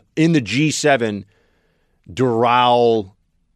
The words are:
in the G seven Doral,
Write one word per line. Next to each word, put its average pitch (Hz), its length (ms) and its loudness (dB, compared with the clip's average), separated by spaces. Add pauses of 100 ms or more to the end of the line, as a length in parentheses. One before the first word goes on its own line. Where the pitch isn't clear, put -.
(160)
in 160 180 0
the 151 80 2
G 127 300 -4
seven 117 540 -2 (840)
Doral, 120 1000 0 (420)